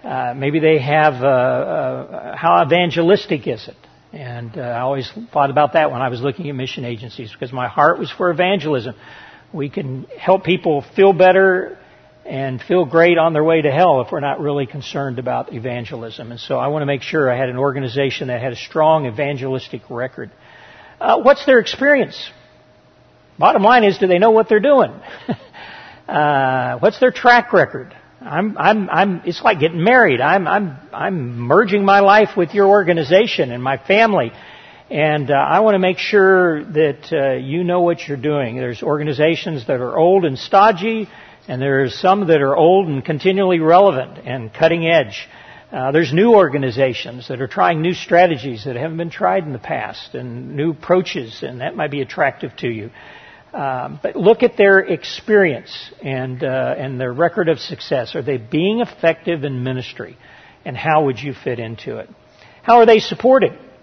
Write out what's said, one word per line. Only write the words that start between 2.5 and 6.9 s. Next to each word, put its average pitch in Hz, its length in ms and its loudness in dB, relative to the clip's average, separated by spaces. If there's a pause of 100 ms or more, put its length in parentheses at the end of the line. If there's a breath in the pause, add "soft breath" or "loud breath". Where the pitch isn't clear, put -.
evangelistic 170 840 0
is 117 200 -8
it? - 80 -20 (420)
And, 120 400 -14
uh, 143 40 -10
I 120 180 -8
always 131 320 -6 (200)
thought 139 200 0
about 147 220 0
that 151 180 2
when 123 100 -6
I 131 80 -2
was 120 120 -8
looking 143 280 -6
at 143 60 -8
mission 131 300 -8
agencies, 117 460 -14